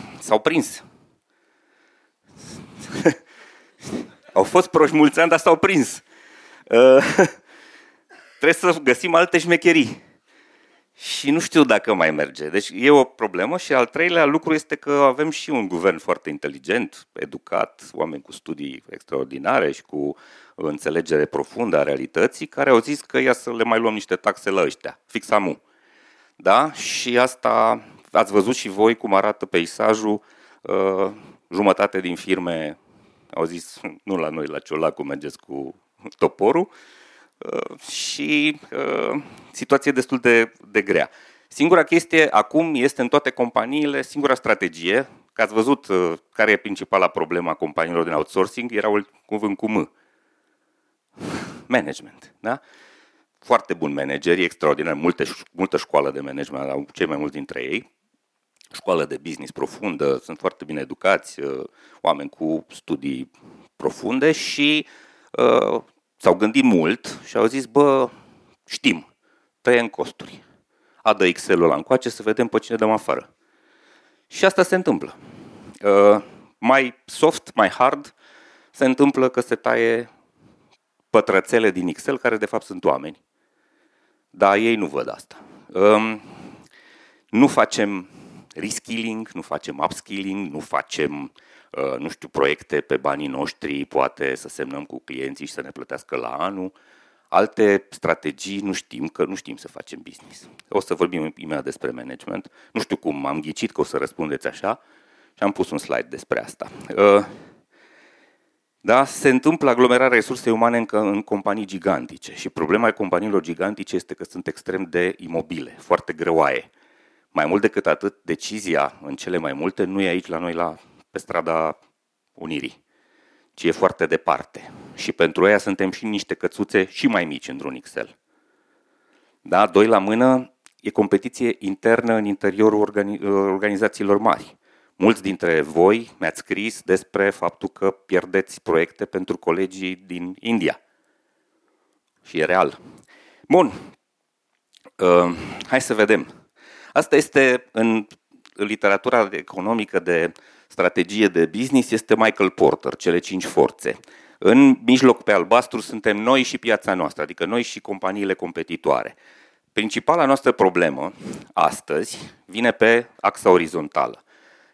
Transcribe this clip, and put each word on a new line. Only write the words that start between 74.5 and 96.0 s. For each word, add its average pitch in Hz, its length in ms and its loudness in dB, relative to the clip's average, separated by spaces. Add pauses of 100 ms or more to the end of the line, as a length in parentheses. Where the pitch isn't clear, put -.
se 180 120 2
întâmplă. 185 400 -2 (680)
Uh, 101 400 6 (340)
mai 127 380 2 (100)
soft, - 480 0
mai 101 160 4
hard, 143 440 0 (580)
se - 140 -2
întâmplă 131 440 2
că 123 120 -2
se 120 140 -4
taie 117 540 0 (1000)
pătrățele 110 640 2
din 90 160 -6
Excel, 135 300 -6
care 117 200 -2
de 107 80 -2
fapt 107 200 -6
sunt 92 200 -14
oameni. 73 380 -2 (1080)
Dar 98 280 2
ei 113 180 2
nu 104 100 -4
văd 67 240 -6
asta. - 260 -18 (380)
Um, 107 480 4 (1080)
nu 123 180 4
facem 101 640 0 (460)
reskilling, 110 760 -8
nu - 120 -14
facem 71 360 -10
upskilling, 98 760 -6
nu 76 80 -10
facem, 71 720 -6 (400)
uh, 67 260 -6
nu 73 120 -8
știu, - 180 -14
proiecte 71 540 -2
pe 67 160 -4
banii 71 300 -4
noștri, 69 580 -8
poate 67 500 -4
să - 120 -16
semnăm 69 380 -12
cu 65 140 -16
clienții 67 460 -12
și - 80 -16
să - 80 -12
ne 67 100 -16
plătească 65 440 -12